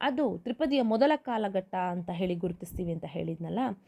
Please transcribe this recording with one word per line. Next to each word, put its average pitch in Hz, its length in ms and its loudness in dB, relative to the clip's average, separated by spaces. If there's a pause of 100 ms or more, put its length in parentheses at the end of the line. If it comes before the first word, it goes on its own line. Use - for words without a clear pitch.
ಅದು 262 380 2
ತ್ರಿಪದಿಯ 269 440 0
ಮೊದಲ 226 340 6
ಕಾಲಘಟ್ಟ 202 580 -2
ಅಂತ 180 360 -2
ಹೇಳಿ 180 240 0
ಗುರುತಿಸ್ತೀವಿ 175 580 -4
ಅಂತ 160 120 -6
ಹೇಳಿದ್ನಲ್ಲ, 165 540 -4 (300)